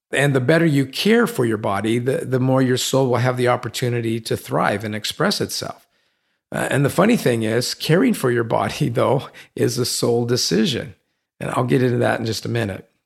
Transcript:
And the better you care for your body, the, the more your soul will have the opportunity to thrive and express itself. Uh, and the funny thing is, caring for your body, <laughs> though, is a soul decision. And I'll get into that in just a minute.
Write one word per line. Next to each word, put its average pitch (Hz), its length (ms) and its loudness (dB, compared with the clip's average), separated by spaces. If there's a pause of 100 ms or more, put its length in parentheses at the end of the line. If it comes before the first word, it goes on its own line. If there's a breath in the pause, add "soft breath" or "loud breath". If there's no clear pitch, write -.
(120)
And 139 240 2
the 135 60 2
better 165 240 4
you 139 200 2
care 220 400 2
for 131 200 -2
your 110 120 0
body, 110 420 -2
the, 123 260 -2
the 123 140 0
more 131 220 2
your 127 160 2
soul 135 300 0
will 120 100 2
have 123 200 2
the 123 100 2
opportunity 120 720 -2
to 117 140 -4
thrive 127 480 -2
and 107 100 -6
express 151 460 -2
itself. - 480 -8 (640)
Uh, - 180 -2
and 135 140 2
the 135 60 2
funny 214 280 4
thing 117 260 0
is, 113 300 -2
caring 202 400 2
for 127 160 0
your 120 140 0
body, 113 460 -2
<laughs> 120 100 -2
though, 117 300 0 (260 loud breath)
is 120 220 0
a 120 80 -2
soul 120 400 0
decision. 127 680 -2 (440)
And - 120 -6
I'll 123 120 0
get 127 200 2
into 123 140 2
that 113 220 0
in 113 60 -6
just 113 200 -6
a 113 40 -6
minute. 113 400 -6 (160)